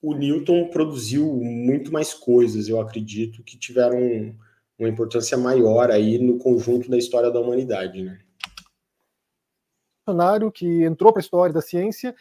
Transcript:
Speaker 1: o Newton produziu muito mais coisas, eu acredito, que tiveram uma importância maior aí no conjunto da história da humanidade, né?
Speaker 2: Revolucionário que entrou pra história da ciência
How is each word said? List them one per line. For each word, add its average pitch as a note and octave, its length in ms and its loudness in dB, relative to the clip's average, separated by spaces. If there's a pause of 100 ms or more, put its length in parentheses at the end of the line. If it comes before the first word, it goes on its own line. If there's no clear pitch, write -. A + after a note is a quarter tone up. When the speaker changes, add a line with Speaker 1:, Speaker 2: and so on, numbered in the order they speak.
Speaker 1:
o D3+ 120 -4
Newton D#3 540 0
produziu D3 680 -2
muito B2 540 -2
mais D3+ 240 -4
coisas, A2 540 2
eu A2 140 -2
acredito, A2 640 -8
que - 140 -20
tiveram B2 800 -2 (420)
uma A2+ 120 -2
importância A2+ 480 -2
maior B2 520 4
aí A2 300 2
no B2 180 2
conjunto A#2+ 540 0
da B2 60 2
história A#2+ 340 0
da A#2+ 80 0
humanidade, G#2+ 640 -4
né? F#2 160 -12 (1900)
Speaker 2:
Revolucionário G3+ 460 2
que E3+ 320 0
entrou F3+ 300 4
pra G3 80 0
história F3+ 320 0
da D#3+ 80 -2
ciência G#3+ 600 -6